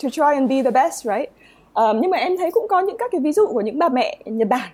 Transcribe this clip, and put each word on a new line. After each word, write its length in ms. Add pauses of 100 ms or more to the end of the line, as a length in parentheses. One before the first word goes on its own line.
to 60
try 140 (160)
and 100
be 140
the 80
best, 340
right?" 240 (440)
Ờm, 280
nhưng 100
mà 60
em 200
thấy 140
cũng 160
có 140
những 160
các 140
cái 100
ví 100
dụ 160
của 140
những 180
bà 100
mẹ 360
Nhật 220
Bản, 260